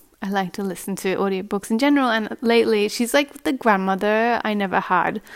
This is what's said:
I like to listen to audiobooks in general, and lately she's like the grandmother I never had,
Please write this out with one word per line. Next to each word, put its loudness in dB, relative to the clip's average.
I -6
like -2
to -6
listen -6
to -2
audiobooks -4
in 0
general, 2
and -2
lately 4
she's -2
like 0
the -2
grandmother 2
I -2
never 0
had, 0